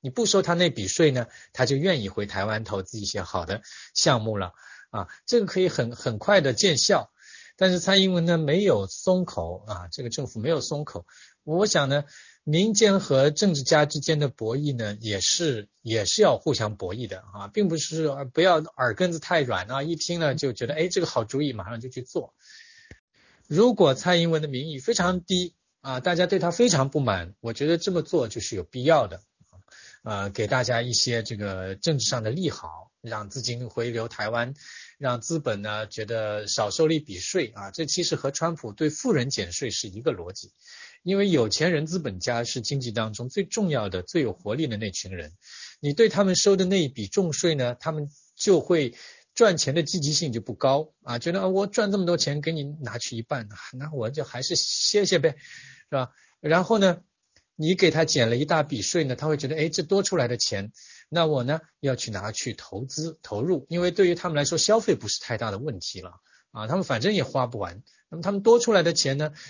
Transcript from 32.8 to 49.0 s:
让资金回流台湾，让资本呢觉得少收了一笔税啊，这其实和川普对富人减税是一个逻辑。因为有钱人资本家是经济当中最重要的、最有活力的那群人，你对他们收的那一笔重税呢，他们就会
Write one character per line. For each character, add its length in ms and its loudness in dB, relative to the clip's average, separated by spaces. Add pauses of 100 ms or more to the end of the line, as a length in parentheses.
让 280 -8
资 140 -10
金 260 -6
回 220 -4
流 160 -4
台 220 -6
湾， 260 -4 (440)
让 220 -2
资 200 -4
本 220 -2
呢 260 -6
觉 160 -8
得 420 -4
少 240 -2
收 160 2
了 80 4
一 60 0
笔 180 -14
税 380 -4
啊， 160 -12
这 140 -6
其 180 -2
实 100 0
和 160 -2
川 240 -2
普 180 -12
对 160 -2
富 240 0
人 180 2
减 200 -4
税 200 -6
是 180 -6
一 120 -12
个 120 -2
逻 180 -10
辑。 220 -16 (500)
因 160 0
为 100 2
有 200 4
钱 240 2
人 140 0
资 120 -4
本 220 -6
家 240 -2
是 160 -6
经 200 -4
济 120 -6
当 220 -2
中 140 -8
最 160 -2
重 240 -2
要 200 0
的、 140 -4
最 200 0
有 100 0
活 220 -6
力 140 -2
的 80 -4
那 160 -4
群 180 -8
人， 220 -10 (480)
你 120 -2
对 160 6
他 140 2
们 140 4
收 180 6
的 100 2
那 160 2
一 60 2
笔 220 -6
重 240 0
税 240 2
呢， 180 -2
他 160 -6
们 180 -6 (280)
就 240 4
会 340 2 (400)